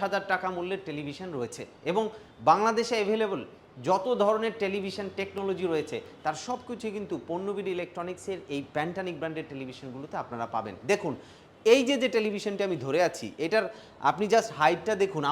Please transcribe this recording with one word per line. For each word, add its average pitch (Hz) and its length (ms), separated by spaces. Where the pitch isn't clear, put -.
হাজার 196 180
টাকা 185 180
মূল্যের 185 380
টেলিভিশন 147 440
রয়েছে। 120 300
এবং 202 240
বাংলাদেশে 226 480
অ্যাভেলেবল 208 420
যত 190 180
ধরনের 220 280
টেলিভিশন 196 440
টেকনোলজি 190 480
রয়েছে 156 300
তার 156 100
সব 247 120
কিছুই 220 280
কিন্তু 196 180
পণ্যবিড়ি 190 480
ইলেকট্রনিক্সের 175 600
এই 143 80
প্যান্টানিক 175 460
ব্র্যান্ডের 156 320
টেলিভিশনগুলোতে 135 640
আপনারা 120 380
পাবেন। 107 200
দেখুন, 196 220
এই 254 240
যে, 277 140
যে 254 140
টেলিভিশনটি 208 520
আমি 180 80
ধরে 135 320
আছি, - 180
এটার 190 260
আপনি 151 320
just 226 160
হাইটটা 170 440
দেখুন, 165 300